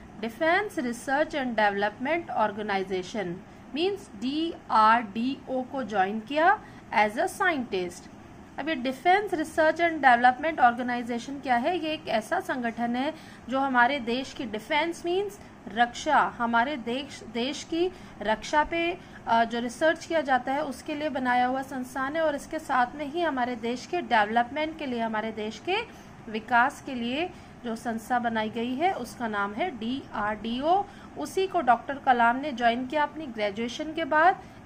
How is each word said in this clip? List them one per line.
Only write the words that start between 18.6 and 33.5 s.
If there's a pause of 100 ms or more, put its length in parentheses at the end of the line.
पे, (300)
अ,
जो
research
किया
जाता
है
उसके
लिए
बनाया
हुआ
संस्थान
है
और
इसके
साथ
में
ही
हमारे
देश
के
development
के
लिए,
हमारे
देश
के (560)
विकास
के
लिए (340)
जो
संस्था
बनाई
गई
है
उसका
नाम
है
डीआरडीओ। (340)
उसी
को
डॉक्टर
कलाम
ने
ज्वाइन
किया
अपनी
graduation